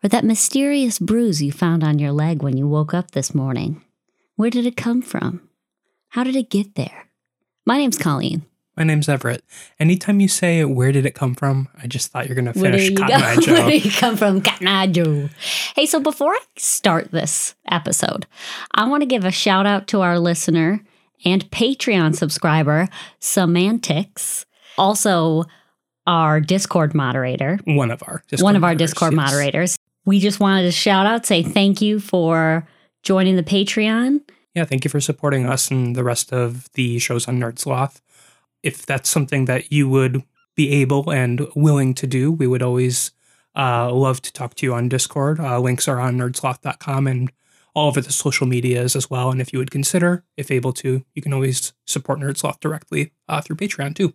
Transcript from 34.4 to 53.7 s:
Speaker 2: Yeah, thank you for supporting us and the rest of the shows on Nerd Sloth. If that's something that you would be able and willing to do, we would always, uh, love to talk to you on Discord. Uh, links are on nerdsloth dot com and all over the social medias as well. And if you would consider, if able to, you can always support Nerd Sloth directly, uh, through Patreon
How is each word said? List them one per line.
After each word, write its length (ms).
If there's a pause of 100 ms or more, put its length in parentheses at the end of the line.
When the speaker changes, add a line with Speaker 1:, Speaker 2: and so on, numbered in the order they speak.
Speaker 2:
Yeah, 100
thank 180
you 60
for 100
supporting 460
us 240
and 260
the 80
rest 300
of 400
the 240
shows 300
on 120
Nerd 200
Sloth. 420 (600)
If 240
that's 240
something 360
that 280
you 160
would 340 (320)
be 160
able 400
and 420
willing 420
to 120
do, 240
we 160
would 160
always, 480 (460)
uh, 360
love 280
to 100
talk 240
to 100
you 80
on 140
Discord. 540
Uh, 180
links 300
are 100
on 180
nerdsloth 440
dot 180
com 260
and 240 (460)
all 140
over 100
the 140
social 340
medias 480
as 140
well. 220
And 100
if 100
you 80
would 120
consider, 520 (140)
if 120
able 240
to, 300 (100)
you 80
can 120
always 400 (120)
support 360
Nerd 160
Sloth 240
directly, 500 (160)
uh, 140
through 160
Patreon 380